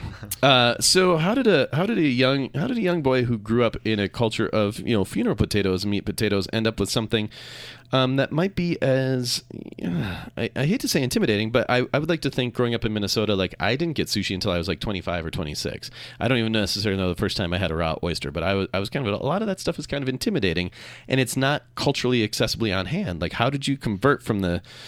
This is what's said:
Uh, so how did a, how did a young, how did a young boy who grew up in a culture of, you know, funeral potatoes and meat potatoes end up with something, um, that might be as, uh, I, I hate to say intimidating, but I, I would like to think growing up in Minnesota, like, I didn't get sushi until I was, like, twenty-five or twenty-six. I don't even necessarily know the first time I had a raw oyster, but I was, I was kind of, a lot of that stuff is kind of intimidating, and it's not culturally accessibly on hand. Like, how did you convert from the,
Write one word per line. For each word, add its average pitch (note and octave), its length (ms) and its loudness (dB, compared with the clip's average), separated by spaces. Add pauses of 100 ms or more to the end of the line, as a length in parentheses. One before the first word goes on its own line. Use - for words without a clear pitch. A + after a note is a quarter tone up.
(440)
Uh, B2+ 360 6
so F3+ 380 4
how F3+ 180 2
did C4+ 100 2
a, E3+ 280 6
how D#3+ 120 2
did A3+ 120 0
a F3+ 40 2
young, C3 520 2
how D#3 120 -2
did B3 120 -2
a A3+ 40 -2
young F3 220 0
boy C3 200 4
who A#2 140 0
grew A2 260 2
up A2+ 120 2 (100)
in A2 140 2
a G2+ 80 2
culture A2+ 400 0
of, G#2 320 0
you A2 160 0
know, G2 100 4
funeral A3+ 300 0
potatoes F#2+ 480 2
and G2+ 80 -2
meat G2+ 140 0
potatoes G2+ 480 0
end A2+ 120 0
up A2+ 140 0
with G2 100 0
something, G#2+ 400 0 (600)
um, C3 240 2
that C3+ 160 0
might F3+ 240 0
be F3 260 0
as, C3 600 0 (400)
uh, G#2 420 -4 (120)
I, A#2 180 -2
I C3 100 0
hate F3 160 2
to - 60 -2
say D3+ 160 2
intimidating, A2 480 2
but A#2+ 180 2
I, B2 240 2
I C3+ 60 2
would D3+ 100 -2
like E3+ 120 0
to C#3 100 -2
think B2 240 -2
growing A#2+ 180 2
up A2+ 120 -2
in A2 80 -2
Minnesota, G#2 420 0
like, F#2 240 0
I G#2+ 160 0
didn't D#3+ 200 -2
get E2 120 -2
sushi G2 260 -2
until F#2+ 180 -2
I F2 60 2
was, F2 100 -2
like, F2 120 -2
twenty-five F2 460 -4
or D#2+ 40 -6
twenty-six. D#2 640 -6 (280)
I G2+ 80 0
don't B2+ 100 2
even A2+ 160 0
necessarily G2+ 460 0
know F#2 100 0
the F2 60 0
first - 220 -2
time F2 160 -2
I F2+ 40 0
had F2+ 120 0
a D#2+ 60 -4
raw D#2+ 280 0
oyster, D#2 280 -4
but D#2+ 120 -4
I F#2+ 100 0
was, G2 200 0
I F#2 60 0
was G2+ 100 -4
kind C#3 180 -4
of, G2+ 60 0
a G2 120 -4
lot E3+ 160 -2
of G#3+ 60 -4
that F#3+ 120 -4
stuff - 180 -4
is D3 100 -8
kind C#3+ 160 -4
of C3 60 -4
intimidating, G2+ 640 -2 (360)
and C3 120 2
it's B2 180 0
not C3+ 260 0 (120)
culturally B2+ 520 2
accessibly G#2+ 480 0
on F#2+ 120 0
hand. A#2+ 340 -4
Like, E2+ 120 -2
how A#2+ 160 0
did C#3 180 -4
you C#3 100 0
convert A#2 460 0
from G#2+ 160 -2
the, F2 220 0 (260)